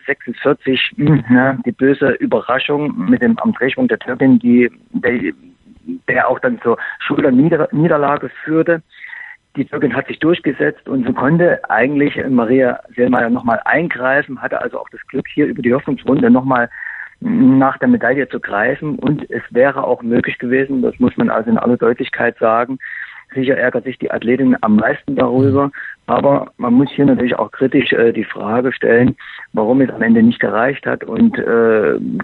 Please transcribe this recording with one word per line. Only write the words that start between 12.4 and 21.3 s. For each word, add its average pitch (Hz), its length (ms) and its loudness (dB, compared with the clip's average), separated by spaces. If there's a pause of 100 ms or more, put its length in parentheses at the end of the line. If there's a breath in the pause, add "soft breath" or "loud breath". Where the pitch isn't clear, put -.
Seelmeier 123 360 0
nochmal 120 340 -2
eingreifen, 135 800 -2
hatte - 180 -4
also - 200 -8
auch - 100 -16
das - 180 -20
Glück, 139 240 -8
hier 147 140 0
über - 160 -6
die 117 100 2
Hoffnungsrunde 131 580 0
nochmal 127 380 2 (520 loud breath)
nach 262 580 4
der 127 100 -2
Medaille 143 400 2
zu 127 100 -8
greifen. 131 580 -4
Und - 340 -4
es 117 200 -6
wäre 135 320 2
auch 120 200 -2
möglich 117 360 -2
gewesen, 131 440 -2
das 120 180 -2
muss 123 160 0
man 113 140 0